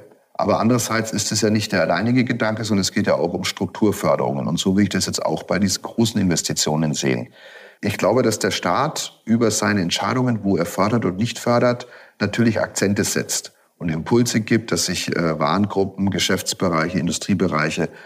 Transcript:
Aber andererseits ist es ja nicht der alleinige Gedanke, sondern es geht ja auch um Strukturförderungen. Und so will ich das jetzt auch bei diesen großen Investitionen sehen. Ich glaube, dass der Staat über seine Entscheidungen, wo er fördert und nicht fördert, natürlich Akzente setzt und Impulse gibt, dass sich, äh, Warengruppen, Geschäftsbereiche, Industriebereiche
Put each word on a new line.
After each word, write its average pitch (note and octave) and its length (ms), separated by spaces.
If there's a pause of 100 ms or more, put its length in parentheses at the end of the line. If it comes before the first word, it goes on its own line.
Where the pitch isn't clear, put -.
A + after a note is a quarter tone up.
(340)
Aber F#2+ 260
andererseits A2 540
ist - 180
es G#2+ 100
ja G#2+ 100
nicht G#2+ 200
der F#2 100
alleinige A2 440
Gedanke, A2 380
sondern G#2 180
es - 100
geht G2 160
ja D#2+ 80
auch E2 180
um F#2 120
Strukturförderungen. C#2 1040
Und D#2+ 120
so F#2+ 160
will G#2 80
ich F#2+ 60
das F#2 160
jetzt - 180
auch - 200
bei F2+ 160
diesen F#2+ 240
großen A2 360
Investitionen D#2+ 760
sehen. B1+ 380 (500)
Ich G2 160
glaube, A2+ 260
dass A2 160
der F#2+ 120
Staat - 760
über A2+ 260
seine G#2 300
Entscheidungen, A2 640
wo G2 140
er E2+ 80
fördert A2 400
und F#2 120
nicht A#2 200
fördert, A#2+ 500 (320)
natürlich G#2+ 400
Akzente - 440
setzt - 500 (240)
und E2+ 120
Impulse A#2 500
gibt, A2 320
dass F2+ 140
sich, - 300
äh, D#2+ 220
Warengruppen, G2 720
Geschäftsbereiche, F2 880
Industriebereiche E2 880 (160)